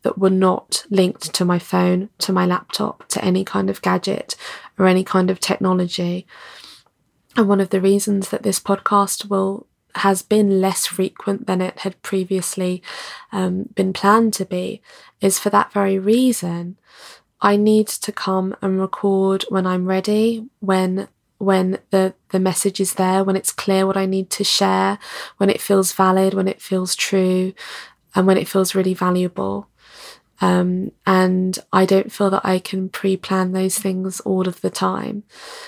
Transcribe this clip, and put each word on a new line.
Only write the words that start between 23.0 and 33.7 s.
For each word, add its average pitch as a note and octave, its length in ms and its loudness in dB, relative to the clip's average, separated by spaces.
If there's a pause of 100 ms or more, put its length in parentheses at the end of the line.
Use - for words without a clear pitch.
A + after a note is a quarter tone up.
when F#3+ 120 0
it's - 160 -4
clear F#3+ 340 0
what F#3+ 100 -2
I F#3+ 100 0
need F#3+ 240 -2
to - 140 -4
share, F#3+ 540 2 (400)
when G3 100 2
it - 120 0
feels F#3+ 320 2
valid, F#3+ 420 2
when F#3+ 140 0
it - 120 -6
feels F#3 340 -4
true, F#3 600 0 (600)
and F#3+ 120 2
when F#3+ 100 6
it - 120 -2
feels F#3+ 260 0
really F#3 200 0
valuable. F#3 760 -2 (760)
Um, F3+ 500 0 (140)
and F#3 520 2 (140)
I F#3+ 140 4
don't F#3+ 260 2
feel G3+ 180 0
that F#3+ 140 0
I F#3 140 0
can F#3 300 -6
pre-plan F#3 640 -2
those F#3+ 260 -2